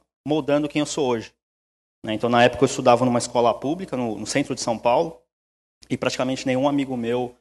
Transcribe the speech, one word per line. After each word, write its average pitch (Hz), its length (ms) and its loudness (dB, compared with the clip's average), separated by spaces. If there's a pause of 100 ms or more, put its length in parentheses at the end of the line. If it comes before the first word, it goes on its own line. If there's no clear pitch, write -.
(280)
moldando 147 400 0
quem 151 140 -2
eu 147 40 0
sou 147 220 -2
hoje, 113 260 -4 (720)
né? 110 80 -4
Então, 123 160 -2
na 120 140 6
época, 123 200 4
eu 127 40 4
estudava 127 380 4
numa 120 120 2
escola 117 400 0
pública, 165 380 -6
no, 117 220 -4
no 107 100 -10
centro 139 260 -2
de - 80 -8
São 117 160 -2
Paulo, 151 420 0 (680)
e 127 80 -2
praticamente 131 480 -4
nenhum 131 220 0
amigo 139 300 -2
meu 120 440 -4